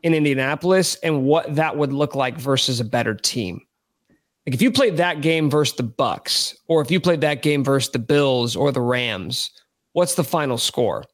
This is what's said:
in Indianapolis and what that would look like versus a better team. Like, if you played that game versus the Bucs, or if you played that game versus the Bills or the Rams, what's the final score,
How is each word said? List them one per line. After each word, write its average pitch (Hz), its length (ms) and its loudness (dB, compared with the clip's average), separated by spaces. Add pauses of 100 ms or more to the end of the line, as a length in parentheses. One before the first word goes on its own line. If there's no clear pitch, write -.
in 165 120 2
Indianapolis 151 880 2
and 151 220 0
what 147 320 2
that 156 200 0
would 147 160 0
look 143 220 -2
like 131 240 -2
versus 131 420 0
a 120 60 -2
better 113 280 0
team. 98 460 -4 (840)
Like, 131 80 -4
if 127 80 0
you 247 100 2
played 240 240 2
that 170 240 0
game 156 300 2
versus 151 260 0
the - 60 -4
Bucs, - 720 -4 (140)
or 165 120 4
if 147 100 -2
you 185 100 2
played 170 200 2
that 147 220 0
game 147 200 2
versus 135 280 0
the 135 80 -4
Bills 123 580 2
or 139 160 0
the 127 80 -2
Rams, 120 680 -2 (420)
what's 175 220 0
the 160 100 0
final 143 320 -2
score, 104 580 -2